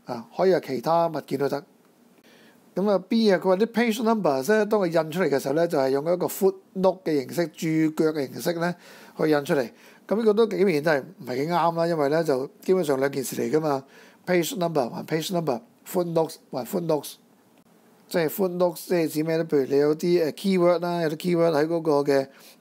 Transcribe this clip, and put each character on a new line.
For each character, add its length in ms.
啊， 320
可 100
以 60
係 140
其 160
他 260
物 140
件 160
都 100
得。 160
咁 160
啊， 180
B 240
啊， 60
佢 60
話 120
啲 100
page 360
numbers 520
咧， 120
當 120
佢 100
印 220
出 100
嚟 100
嘅 80
時 100
候 60
咧， 120
就 120
係 100
用 140
一 160
個 80
footnote 760
嘅 180
形 120
式、 160
注 460
腳 180
嘅 180
形 80
式 140
咧， 220
去 140
印 140
出 100
嚟。 160
咁 100
呢 80
個 100
都 140
幾 160
明 100
顯 100
真 160
係 40
唔 100
係 100
幾 160
啱 240
啦， 100
因 100
為 140
咧 120
就 240
基 140
本 100
上 140
兩 120
件 140
事 120
嚟 140
㗎 80
嘛。 240
Page 320
number 320
還 160
page 260
number，footnotes 1000
還 160
footnotes。 480
即 60
係 80
footnote， 480
即 180
係 140
指 160
咩 120
咧？ 80
譬 120
如 80
你 120
有 200
啲， 340
誒， 40
keyword 440
啦， 240
有 80
啲 60
keyword 340
喺 160
嗰 160
個 100
嘅， 240